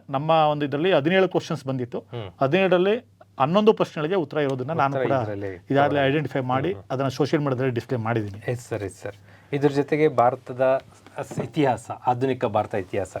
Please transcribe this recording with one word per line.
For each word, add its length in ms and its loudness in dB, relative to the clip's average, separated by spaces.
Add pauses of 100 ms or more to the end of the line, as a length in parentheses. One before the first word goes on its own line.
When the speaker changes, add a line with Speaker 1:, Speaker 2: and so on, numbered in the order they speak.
(100)
Speaker 1:
ನಮ್ಮ 200 -2
ಒಂದು 340 4
ಇದರಲ್ಲಿ 280 0
ಹದಿನೇಳು 360 4
ಕ್ವಶನ್ಸ್ 380 -4
ಬಂದಿತ್ತು. 320 -6
Speaker 2:
ಹ್ಮ್. 320 -12 (100)
Speaker 1:
ಹದಿನೇಳರಲ್ಲಿ 760 2 (260)
ಹನ್ನೊಂದು 320 4
ಪ್ರಶ್ನೆಗಳಿಗೆ 420 -2
ಉತ್ತರ 240 -2
ಇರೋದನ್ನ 340 -2
ನಾನು 240 0
Speaker 2:
ಉತ್ತರ 60 0
Speaker 1:
ಕೂಡ 100 0
Speaker 2:
ಇದ್ರಲ್ಲಿ 580 -4
Speaker 1:
ಈಗಾಗಲೇ 300 2
Speaker 2:
ಕವರ್ 80 4
Speaker 1:
ಐಡೆಂಟಿಫೈ 320 -2
ಮಾಡಿ 280 -2
Speaker 2:
ಹ್ಮ್, 120 -6
ಹ್ಮ್. 100 -18
Speaker 1:
ಅದನ್ನ 180 -2
ಸೋಷಿಯಲ್ 360 0
ಮೀಡಿಯಾದಲ್ಲಿ 300 -2
ಡಿಸ್ಪ್ಲೇ 240 -4
ಮಾಡಿದ್ದೀನಿ. 520 -4
Speaker 2:
ಎಸ್ 180 -6
ಸರ್, 140 -6
ಎಸ್ 180 -10
ಸರ್. 140 -12 (380)
ಇದ್ರ 160 2
ಜೊತೆಗೆ 400 2
ಭಾರತದ 720 0 (420)
ಸ್-, 220 -8
ಇತಿಹಾಸ, 460 0 (160)
ಆಧುನಿಕ 380 0
ಭಾರತ 300 0
ಇತಿಹಾಸ, 460 -4